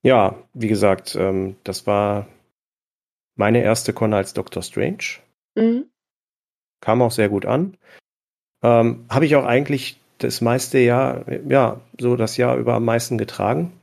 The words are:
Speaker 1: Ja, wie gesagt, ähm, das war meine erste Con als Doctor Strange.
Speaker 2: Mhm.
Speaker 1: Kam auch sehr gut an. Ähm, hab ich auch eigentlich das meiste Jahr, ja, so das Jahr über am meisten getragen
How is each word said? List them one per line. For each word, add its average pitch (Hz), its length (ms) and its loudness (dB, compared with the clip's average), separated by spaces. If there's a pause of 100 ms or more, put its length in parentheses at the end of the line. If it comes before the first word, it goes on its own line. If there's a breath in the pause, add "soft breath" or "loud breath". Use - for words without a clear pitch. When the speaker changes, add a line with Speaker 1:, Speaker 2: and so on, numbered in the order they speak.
Speaker 1:
Ja, 107 340 4 (160)
wie 113 160 -6
gesagt, 101 500 0
ähm, 95 460 -2
das - 220 -10
war 101 400 0 (1080)
meine 110 260 2
erste 107 300 0
Con 107 200 -2
als 98 220 -2
Doctor 92 280 -8
Strange. - 580 -6 (360)
Speaker 2:
Mhm. 233 300 0 (920)
Speaker 1:
Kam 113 220 0
auch 117 80 2
sehr 110 180 0
gut 101 180 -2
an. 165 300 -2 (840 soft breath)
Ähm, 120 460 2
hab 135 140 0
ich 151 140 4
auch 135 80 2
eigentlich 131 540 -2 (200)
das - 220 -4
meiste 123 380 0
Jahr, 127 460 2 (240)
ja, 120 320 2 (180)
so 123 180 0
das 113 200 -4
Jahr 123 220 2
über 120 160 0
am 117 100 0
meisten 117 340 -2
getragen 117 540 -4 (100)